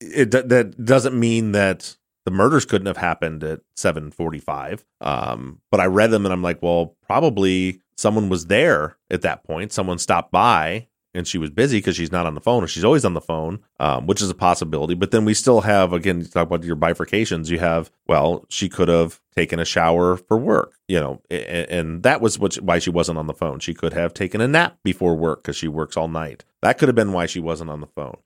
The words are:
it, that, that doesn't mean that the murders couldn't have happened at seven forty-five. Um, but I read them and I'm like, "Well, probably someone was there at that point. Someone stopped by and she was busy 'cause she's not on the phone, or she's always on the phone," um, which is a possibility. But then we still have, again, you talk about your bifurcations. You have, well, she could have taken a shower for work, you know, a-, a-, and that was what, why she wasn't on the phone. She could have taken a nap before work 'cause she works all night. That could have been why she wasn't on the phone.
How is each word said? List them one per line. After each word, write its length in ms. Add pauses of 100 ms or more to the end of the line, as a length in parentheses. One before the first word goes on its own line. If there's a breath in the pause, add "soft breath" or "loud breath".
it, 300
that, 180
that 340
doesn't 360
mean 340
that 440 (280)
the 60
murders 340
couldn't 220
have 100
happened 480
at 160 (160)
seven 340
forty-five. 720 (200)
Um, 580 (100)
but 100
I 40
read 260
them 140
and 80
I'm 100
like, 200
"Well, 340 (100)
probably 760 (160)
someone 320
was 160
there 500 (140)
at 120
that 220
point. 280
Someone 260
stopped 340
by 540 (260)
and 140
she 120
was 120
busy 320
'cause 140
she's 160
not 120
on 120
the 40
phone, 220
or 60
she's 160
always 200
on 100
the 60
phone," 380 (220)
um, 260
which 160
is 80
a 40
possibility. 600
But 160
then 140
we 100
still 280
have, 300
again, 280
you 60
talk 200
about 160
your 140
bifurcations. 760
You 80
have, 320 (160)
well, 420
she 200
could 180
have 340 (140)
taken 240
a 60
shower 520
for 220
work, 360 (120)
you 140
know, 280
a-, 60
a-, 320 (120)
and 260
that 160
was 180
what, 220
why 180
she 120
wasn't 280
on 80
the 80
phone. 240
She 160
could 180
have 220
taken 260
a 60
nap 380
before 320
work 260
'cause 140
she 100
works 300
all 120
night. 360 (180)
That 160
could 100
have 80
been 160
why 140
she 140
wasn't 300
on 100
the 80
phone. 380